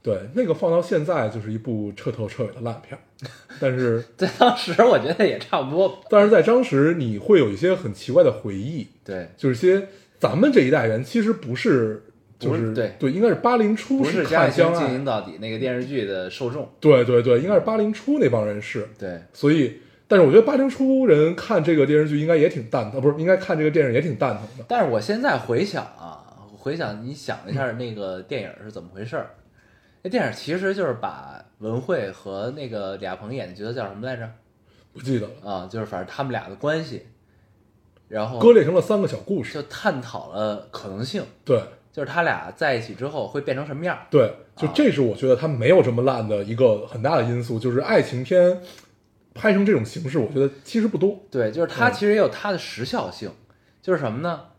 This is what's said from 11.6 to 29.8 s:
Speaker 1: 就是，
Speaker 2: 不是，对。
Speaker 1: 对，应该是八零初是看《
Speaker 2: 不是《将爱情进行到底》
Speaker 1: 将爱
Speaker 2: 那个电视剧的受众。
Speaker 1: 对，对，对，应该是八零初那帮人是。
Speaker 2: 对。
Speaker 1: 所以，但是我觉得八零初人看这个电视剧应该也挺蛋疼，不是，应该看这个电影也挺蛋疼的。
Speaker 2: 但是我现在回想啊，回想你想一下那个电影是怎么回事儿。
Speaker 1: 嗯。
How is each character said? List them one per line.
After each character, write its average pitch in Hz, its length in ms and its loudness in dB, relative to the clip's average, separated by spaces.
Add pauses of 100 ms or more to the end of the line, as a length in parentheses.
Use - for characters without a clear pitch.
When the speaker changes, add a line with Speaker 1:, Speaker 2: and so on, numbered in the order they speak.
Speaker 1:
就 - 160 -2
是， 117 60 -2
Speaker 2:
不 113 80 -2
是， 110 60 -6
对。 113 240 -4
Speaker 1:
对， 135 140 0
应 180 80 -2
该 233 80 4
是 180 60 4
八 240 240 0
零 214 180 2
初 269 260 -2
是 190 200 0
看《 - 0 -
Speaker 2:
不 - 0 -
是 139 80 -2
《将 160 100 4
爱 - 100 4
情 170 240 4
进 156 200 0
行 135 100 -6
到 113 160 -2
底》 90 120 -14
Speaker 1:
将 - 20 -16
爱 80 60 -18
Speaker 2:
那 110 100 -8
个 110 80 -6
电 123 200 -2
视 127 80 -6
剧 131 200 -4
的 95 240 -6
受 123 180 -6
众。 131 220 -8 (100)
Speaker 1:
对， 135 240 8
对， 120 180 4
对， 120 180 4
应 170 80 -2
该 208 60 2
是 180 60 6
八 220 160 -2
零 214 160 0
初 285 260 -2
那 170 120 4
帮 110 160 0
人 104 160 -6
是。 - 260 -8 (100)
Speaker 2:
对。 90 220 -8 (140)
Speaker 1:
所 143 180 2
以， 143 280 0 (260)
但 208 120 6
是 175 60 10
我 135 80 6
觉 208 80 10
得 220 60 4
八 285 100 2
零 269 140 2
初 262 360 2
人 160 280 6
看 180 280 -2
这 160 140 4
个 139 80 6
电 147 160 4
视 156 80 0
剧 147 100 -2
应 151 80 -2
该 165 80 2
也 160 140 4
挺 120 220 -4
蛋 113 200 -2
疼， 135 100 -6
不 143 100 4
是， 147 80 -4
应 160 80 -2
该 185 100 4
看 185 220 -2
这 151 40 0
个 151 80 2
电 151 140 2
影 123 80 0
也 127 80 2
挺 151 140 -4
蛋 117 240 -2
疼 113 80 -14 (100)
的。 120 100 -16
Speaker 2:
但 240 160 0
是 151 80 0
我 113 80 0
现 202 220 -4
在 254 160 0
回 120 260 -2
想 165 220 -6
啊， - 400 -20 (320)
回 139 180 -8
想 110 300 -8
你 131 80 -12
想 - 340 -10
一 101 60 -8
下 135 200 -4
那 117 220 -10
个 95 280 -8
电 117 200 -8
影 87 80 -12 (140)
是 107 80 -16
怎 95 100 -16
么 87 120 -20
回 98 100 -12
事 120 120 -10
儿。 120 80 -6
Speaker 1:
嗯。 - 100 -20 (680)